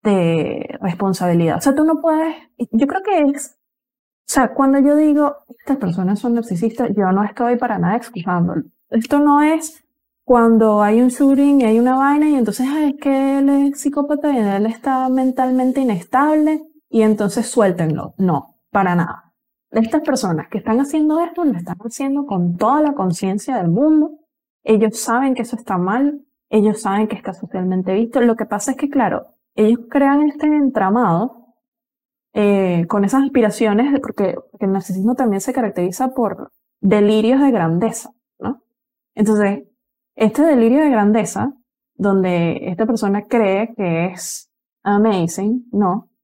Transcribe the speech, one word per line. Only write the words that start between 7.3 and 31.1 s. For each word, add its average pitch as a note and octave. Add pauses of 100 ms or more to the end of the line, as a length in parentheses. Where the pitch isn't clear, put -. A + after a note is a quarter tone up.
para A3+
nada F3+
excusándolo. F3 (260)
Esto A3+
no D4
es D#4 (400)
cuando A3+
hay G#3+
un B3+
shooting C#4
y A#3
hay A3
una B3+
vaina C#4+
y D4
entonces, B3
"Ay, D4+
es C#4+
que C4+
él C#4
es C#4
psicópata D4
y B3+
él G3+
está C4
mentalmente C4
inestable D4+ (260)
y A3+
entonces G#3+
suéltenlo". F3
No, E3+ (140)
para F#3+
nada. - (380)
Estas A3+
personas G#3+
que -
están A3+
haciendo D4+
esto E4+
lo C4
están F3
haciendo C#4
con F3
toda B3+
la D4
conciencia G3
del F3
mundo. D4+ (520)
Ellos A3
saben B3+
que A#3+
eso A#3
está F#3+
mal, B3+ (280)
ellos G#3+
saben G#3+
que G#3
está F#3+
socialmente F#3
visto. A#3
Lo A#3
que A3
pasa G#3
es C4+
que, C#4+
claro, B3 (280)
ellos A3 (100)
crean C#4
este D4
entramado, A3+ (800)